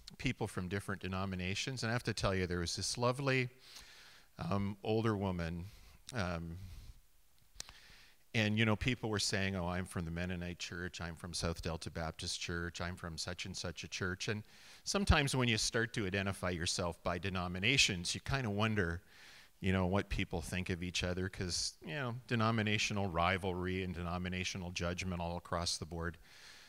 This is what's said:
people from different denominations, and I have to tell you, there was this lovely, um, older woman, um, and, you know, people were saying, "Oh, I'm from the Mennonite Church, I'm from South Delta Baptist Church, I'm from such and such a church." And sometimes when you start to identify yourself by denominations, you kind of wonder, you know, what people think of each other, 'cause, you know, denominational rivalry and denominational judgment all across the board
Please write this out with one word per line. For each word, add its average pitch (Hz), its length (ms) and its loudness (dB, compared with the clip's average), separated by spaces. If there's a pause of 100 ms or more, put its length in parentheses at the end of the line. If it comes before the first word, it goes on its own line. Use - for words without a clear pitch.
(180)
people 123 300 -2
from 92 200 -4
different 98 340 -4
denominations, 95 800 -2
and 113 60 0
I 113 40 0
have 120 100 0
to 113 100 0
tell 101 200 2
you, 92 140 2
there 87 120 0
was 85 160 -2
this - 220 -4
lovely, 127 520 2 (880)
um, 101 460 0
older 110 320 4
woman, 87 500 -2 (480)
um, 87 440 -4 (1800)
and, 107 240 4
you 117 40 6
know, 110 120 6
people 120 340 0
were 104 80 2
saying, 98 380 0
"Oh, 87 120 0
I'm 90 200 -2
from 90 180 -4
the 80 60 -4
Mennonite 87 480 -4
Church, 87 420 -6
I'm 85 140 -6
from 87 180 -8
South - 300 0
Delta 82 260 -4
Baptist 80 500 -4
Church, 85 400 -4
I'm 90 160 -4
from 82 220 -8
such 90 300 -6
and 92 100 -6
such - 260 -6
a 90 40 -10
church." 90 400 -2
And 107 160 -2 (400)
sometimes 175 520 6
when 123 120 4
you 110 100 6
start 113 360 2
to 107 120 0
identify 95 460 0
yourself 87 500 0
by 90 160 0
denominations, 92 960 2
you - 80 -6
kind 135 240 0
of 104 60 0
wonder, 101 500 2 (600)
you 95 120 4
know, 95 140 6
what 95 220 2
people 90 340 0
think - 260 -2
of 87 140 -2
each 90 200 0
other, 90 240 0
'cause, - 460 -2 (100)
you 156 120 -6
know, 127 220 -2 (100)
denominational 107 800 2
rivalry 90 760 2
and 92 120 -4
denominational 90 760 -2
judgment 90 540 -2
all 85 140 -2
across 85 420 -2
the 85 60 -8
board 82 340 -4 (500)